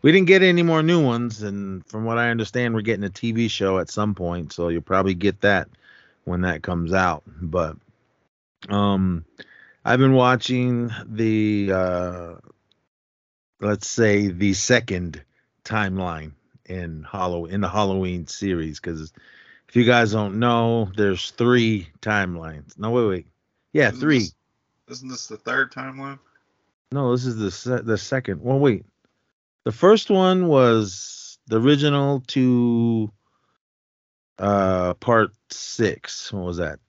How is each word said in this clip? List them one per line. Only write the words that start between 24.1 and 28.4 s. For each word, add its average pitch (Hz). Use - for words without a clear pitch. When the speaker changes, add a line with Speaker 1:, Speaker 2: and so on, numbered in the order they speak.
Speaker 2:
this, 98
isn't 127
this 127
the 110
third 127
timeline? 135
Speaker 1:
No, 131
this 123
is 120
the 101
se-, 123
the 113
second. 101